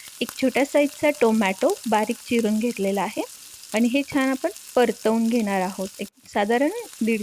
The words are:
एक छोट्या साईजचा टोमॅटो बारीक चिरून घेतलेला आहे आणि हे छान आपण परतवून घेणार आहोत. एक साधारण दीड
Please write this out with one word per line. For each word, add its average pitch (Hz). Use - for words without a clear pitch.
एक -
छोट्या 262
साईजचा 294
टोमॅटो 220
बारीक 214
चिरून 220
घेतलेला 196
आहे 214
आणि 233
हे 277
छान 269
आपण 262
परतवून 226
घेणार 214
आहोत. 190
एक 202
साधारण 233
दीड 220